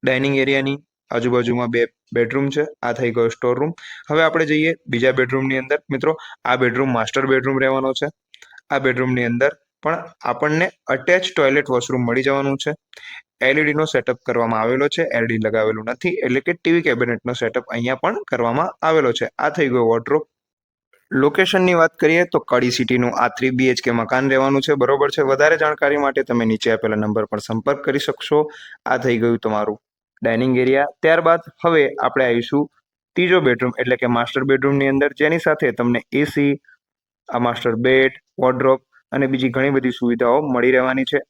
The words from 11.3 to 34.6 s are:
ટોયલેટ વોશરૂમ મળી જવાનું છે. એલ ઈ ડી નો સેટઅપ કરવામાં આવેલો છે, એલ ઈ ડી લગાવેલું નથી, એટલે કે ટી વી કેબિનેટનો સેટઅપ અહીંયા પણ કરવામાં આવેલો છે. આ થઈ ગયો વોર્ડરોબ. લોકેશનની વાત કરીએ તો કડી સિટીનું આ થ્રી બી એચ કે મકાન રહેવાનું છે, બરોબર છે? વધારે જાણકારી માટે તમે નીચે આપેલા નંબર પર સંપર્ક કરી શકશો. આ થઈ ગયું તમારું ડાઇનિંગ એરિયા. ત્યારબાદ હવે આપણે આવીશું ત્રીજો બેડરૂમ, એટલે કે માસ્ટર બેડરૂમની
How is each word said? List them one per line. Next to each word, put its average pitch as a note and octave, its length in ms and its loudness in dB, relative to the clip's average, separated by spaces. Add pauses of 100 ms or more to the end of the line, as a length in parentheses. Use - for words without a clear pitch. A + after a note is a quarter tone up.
ટોયલેટ C#3+ 440 0
વોશરૂમ B2 340 -2
મળી B2+ 200 0
જવાનું C#3 360 -2
છે. D3+ 80 -2 (680)
એલ C3 180 2
ઈ D#3 60 2
ડી D3 160 0
નો D#3 120 2
સેટઅપ B2 340 -2
કરવામાં A#2 360 0
આવેલો C3 320 0
છે, E3+ 80 -2 (140)
એલ A#2 80 0
ઈ A#2 40 -4
ડી A2+ 180 -2
લગાવેલું A2 460 0
નથી, B2+ 220 -4 (100)
એટલે B2+ 160 0
કે F3 140 -2
ટી E3+ 200 0
વી E3+ 120 2
કેબિનેટનો A#2+ 540 -2
સેટઅપ A#2 240 -4 (100)
અહીંયા B2 280 -4
પણ A3+ 280 -2
કરવામાં A#2+ 400 -2 (180)
આવેલો D3+ 240 2
છે. A2+ 140 -4 (180)
આ D3+ 120 0
થઈ D3+ 180 0
ગયો B2 160 2
વોર્ડરોબ. A#2+ 340 0 (840)
લોકેશનની F3+ 680 2
વાત D#3+ 200 4
કરીએ E3 220 4 (100)
તો D#3+ 60 2 (120)
કડી B2 260 2
સિટીનું B2 360 0 (100)
આ B2 140 2
થ્રી C3 220 0
બી C3 140 4
એચ B2 120 -2
કે B2 80 0
મકાન B2+ 400 0
રહેવાનું C3+ 340 2
છે, D#3 60 2 (100)
બરોબર C#3 320 2
છે? D#3 160 0
વધારે D3 320 4
જાણકારી D3 420 0
માટે C3+ 240 -2
તમે A#2 220 0
નીચે A2 200 0
આપેલા A2 300 0
નંબર G#2+ 300 -2
પર G#2 160 -4
સંપર્ક C#3 400 -4
કરી C#3 200 -2
શકશો. D3 320 -2 (520)
આ B2+ 140 0
થઈ B2 180 2
ગયું A#2 220 2
તમારું G#2 340 -2 (440)
ડાઇનિંગ A#2 400 0
એરિયા. C3+ 300 2 (100)
ત્યારબાદ E3 400 2 (220)
હવે E3 180 4 (220)
આપણે C3 220 0
આવીશું A#2+ 380 0 (520)
ત્રીજો F3+ 300 4
બેડરૂમ, B2 340 0
એટલે B2+ 220 0
કે B2 140 0
માસ્ટર A#2+ 340 -2
બેડરૂમની C#3 440 2